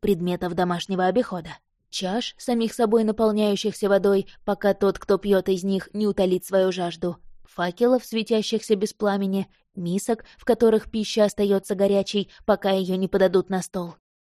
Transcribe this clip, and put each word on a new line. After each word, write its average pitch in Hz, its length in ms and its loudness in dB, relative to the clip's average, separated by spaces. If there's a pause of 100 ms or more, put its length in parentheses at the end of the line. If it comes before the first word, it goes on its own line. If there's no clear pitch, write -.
предметов 180 540 -2
домашнего 180 520 -2
обихода. 185 440 -2 (400)
Чаш, 196 480 -6
самих 226 360 -2
собой 226 300 2
наполняющихся 214 840 0
водой, 196 380 4 (180)
пока 202 300 0
тот, 196 240 0
кто 196 200 0
пьет 190 300 2
из 190 160 -2
них, 196 280 -2
не 208 140 -2
утолит 185 380 0
свою 190 280 2
жажду. 175 460 -6 (260)
Факелов, 233 600 0
светящихся 220 720 -2
без 202 160 -4
пламени. 196 560 -2 (260)
Мисок, 190 500 -4 (120)
в - 80 -20
которых 220 460 2
пища 214 340 0
остается 196 500 0
горячей, 196 560 0 (140)
пока 196 260 0
ее 185 260 0
не 185 120 -2
подадут 185 400 2
на 185 140 -4
стол. 175 320 -10 (300)